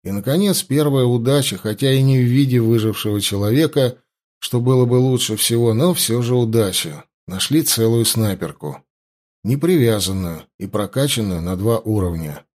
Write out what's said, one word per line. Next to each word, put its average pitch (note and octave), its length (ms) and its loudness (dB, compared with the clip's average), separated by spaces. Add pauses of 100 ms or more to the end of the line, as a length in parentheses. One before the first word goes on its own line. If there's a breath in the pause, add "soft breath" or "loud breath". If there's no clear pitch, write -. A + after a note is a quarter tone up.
И, G2 80 -8
наконец, D#3 500 0
первая C#3 420 2
удача, B2 540 0
хотя C3 340 -2
и C3+ 80 4
не C3+ 180 4
в B2 60 4
виде B2 360 2
выжившего G#2+ 600 0
человека, B2+ 760 0 (400)
что - 220 -4
было B2+ 240 2
бы B2 100 2
лучше B2+ 400 2
всего, A#2 400 0
но D#3+ 200 2
все A#2 280 -2
же B2 140 0
удача. G#2 680 0 (240)
Нашли C3 360 -2
целую A#2 420 2
снайперку. F#2 800 -4 (580)
Непривязанную G#2 1000 0 (180)
и F#2+ 80 -8
прокачанную G#2 760 -2
на F2+ 140 -4
два A2 240 0
уровня. E2+ 640 -4 (100)